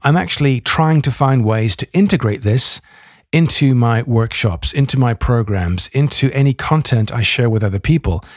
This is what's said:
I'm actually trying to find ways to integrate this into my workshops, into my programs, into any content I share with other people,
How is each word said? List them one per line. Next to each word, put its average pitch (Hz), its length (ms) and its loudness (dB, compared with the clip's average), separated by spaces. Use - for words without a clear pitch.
I'm 151 140 2
actually 143 440 -2
trying 160 420 0
to 139 80 -2
find 131 340 0
ways 110 320 0
to - 160 -8
integrate 175 500 0
this 107 380 -2
into 147 420 2
my 117 280 2
workshops, 113 680 -2
into 139 260 0
my 123 160 2
programs, 98 760 -2
into 135 440 0
any 135 220 2
content 127 580 0
I 120 100 -2
share 120 280 0
with 110 120 0
other 98 160 -2
people, 98 460 0